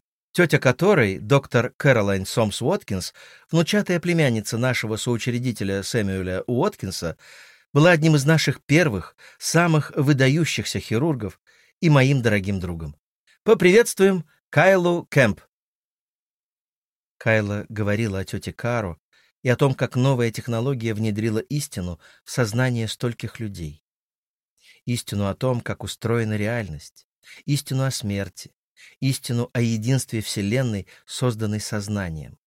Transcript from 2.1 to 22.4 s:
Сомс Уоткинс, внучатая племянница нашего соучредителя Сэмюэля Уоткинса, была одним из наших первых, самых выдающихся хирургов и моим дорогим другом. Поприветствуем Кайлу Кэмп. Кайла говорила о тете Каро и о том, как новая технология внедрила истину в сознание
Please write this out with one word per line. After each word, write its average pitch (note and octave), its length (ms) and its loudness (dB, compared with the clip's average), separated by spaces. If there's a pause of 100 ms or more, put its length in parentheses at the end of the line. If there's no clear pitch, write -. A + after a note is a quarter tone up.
Сомс G#2+ 360 -2
Уоткинс, A#2 520 -4 (380)
внучатая F3 480 2
племянница D3 580 0
нашего A#2 400 -2
соучредителя A#2 880 -4
Сэмюэля F#2+ 640 -4
Уоткинса, A#2 720 -4 (540)
была D#3 200 6
одним D#3+ 240 6
из C3+ 100 2
наших D3 380 2
первых, C#3+ 520 2 (220)
самых D#3+ 580 2
выдающихся C3+ 840 2
хирургов A2+ 600 -2 (420)
и E3+ 80 4
моим C#3 320 6
дорогим G2+ 380 0
другом. E2 360 -8 (480)
Поприветствуем G3 840 4 (240)
Кайлу F3 560 4
Кэмп. A#2+ 360 2 (1800)
Кайла G#2 520 0
говорила G#2 500 -2
о F#2+ 60 -6
тете - 280 -10
Каро A2+ 460 -6 (440)
и B2+ 60 0
о B2 60 2
том, C3+ 200 2
как - 200 -4
новая B2 360 2
технология A#2 640 -4
внедрила G#2+ 460 -2
истину F2+ 600 -6 (240)
в - 80 -20
сознание A#2+ 560 -2